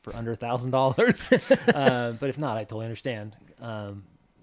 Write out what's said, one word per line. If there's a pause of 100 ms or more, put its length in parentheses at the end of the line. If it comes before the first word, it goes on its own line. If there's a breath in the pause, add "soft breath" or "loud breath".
for
under
a
thousand
dollars. (200)
<laughs>
Uh,
but
if
not,
I
totally
understand. (240)
Um, (380)